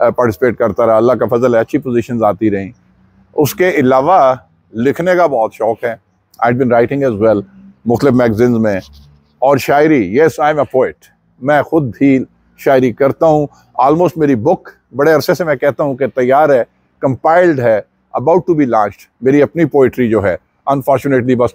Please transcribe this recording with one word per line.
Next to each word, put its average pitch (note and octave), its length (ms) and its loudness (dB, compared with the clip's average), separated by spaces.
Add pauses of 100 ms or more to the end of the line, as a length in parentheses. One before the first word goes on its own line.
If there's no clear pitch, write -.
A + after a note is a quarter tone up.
अ, A#2 100 2
participate A#2 460 -2
करता A#2 280 -2
रहा, A2+ 120 2
अल्लाह A#2 200 2
का A2+ 100 -2
फजल A#2+ 280 0
है, A2+ 60 2
अच्छी - 180 -4
positions A#2+ 440 -4
आती G#2 260 0
रहीं। G2 240 -6 (640)
उसके D3+ 280 -2
अलावा C3+ 840 2 (300)
लिखने E3 400 -2
का F3 100 2
बहुत A2+ 280 -4
शौक़ A2+ 320 -4
है, A#2 140 -8 (460)
I've B2 140 0
been B2 120 0
writing B2 380 0
as G2+ 120 -6
well, G#2+ 200 0 (440)
मुख्तलिफ A#2+ 280 0
मैगज़ीन्स A#2+ 440 0
में। G#2 220 -2 (600)
और C#3 160 2
शायरी, C#3+ 600 0
yes, D#3 140 2
I D3+ 200 -2
am D3+ 60 -4
a C3 80 -2 (100)
poet, G#2+ 180 0 (480)
मैं C#3 200 0
ख़ुद D3 280 -4
भी C3+ 360 0 (320)
शायरी C3 340 2
करता C#3 340 0
हूँ। D3+ 220 0 (360)
Almost D#3+ 340 0
मेरी C#3+ 160 2
book C#3+ 340 -2 (260)
बड़े D3 180 2
अरसे D3+ 220 0
से F3 100 -4
मैं D3 140 -2
कहता D3 260 -2
हूँ C#3 120 -4
कि C3+ 100 -2
तैयार C3+ 460 2
है, A#2 100 4 (400)
compiled D#3 580 0
है, A2 260 0 (340)
about E3 200 0
to E3+ 160 -2
be D3 100 0
launched। G#2+ 340 -2 (240)
मेरी C#3 160 2
अपनी D#3 240 0
poetry B2+ 440 0
जो G#2+ 120 0
है, F#2 180 -2 (340)
unfortunately C3 640 0
बस A#2+ 180 0